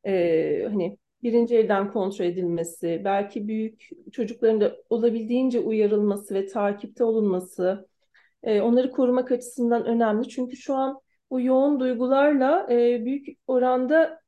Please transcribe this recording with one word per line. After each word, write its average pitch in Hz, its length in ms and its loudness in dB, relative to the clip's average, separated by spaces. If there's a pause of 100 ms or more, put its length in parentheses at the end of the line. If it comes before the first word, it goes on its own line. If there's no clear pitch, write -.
e, 165 640 0
hani 202 280 -4 (240)
birinci 233 340 2
elden 202 360 2
kontrol 196 320 -4
edilmesi, 170 800 -4
belki 202 440 -4
büyük 220 400 -8 (240)
çocukların 220 480 0
da - 160 0 (140)
olabildiğince 233 720 0
uyarılması 208 760 0
ve 196 120 -2
takipte 202 580 -4
olunması, 196 840 -2 (540)
e, 208 180 0
onları 247 300 2
korumak 254 420 0
açısından 233 520 -2
önemli. 233 440 0
Çünkü 247 280 -8
şu - 180 -6
an 269 260 -4 (300)
bu 254 100 -4
yoğun 262 400 2
duygularla, 262 920 2
e, 240 340 2
büyük 277 220 -6 (200)
oranda 254 800 2